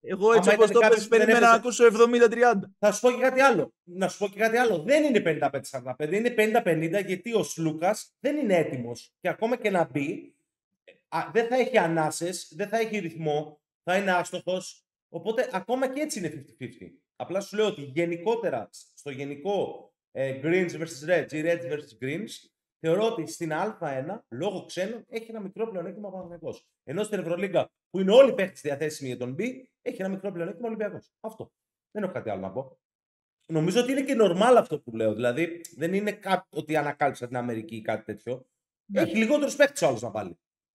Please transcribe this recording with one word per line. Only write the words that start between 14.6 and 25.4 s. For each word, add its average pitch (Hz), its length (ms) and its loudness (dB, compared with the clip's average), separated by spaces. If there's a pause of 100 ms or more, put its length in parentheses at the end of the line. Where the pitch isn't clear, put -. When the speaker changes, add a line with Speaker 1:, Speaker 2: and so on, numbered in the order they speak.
Speaker 2:
Οπότε, 220 440 -4
ακόμα 254 400 -4
και 277 80 -6
έτσι 302 180 -6
είναι 165 160 -8
fifty - 300 -18
fifty. 92 240 -16 (280)
Απλά 170 240 -8
σου 196 160 -12
λέω 214 100 0
ότι 165 160 -6
γενικότερα, 170 920 -4
στο - 380 -18
γενικό, 143 800 -8 (200)
ε, 131 320 -6
Greens 170 280 0
versus 151 380 -12
Reds 170 240 0
ή 151 120 -6
Reds 170 280 -2
versus - 320 -12
Greens, 170 260 -8 (480)
θεωρώ 180 280 0
ότι 170 200 -4
στην 165 260 -8
Α 196 280 -6
ένα, 151 480 -8
λόγω 170 360 -8
ξένων, 208 440 -8
έχει 226 220 -12
ένα 220 100 -14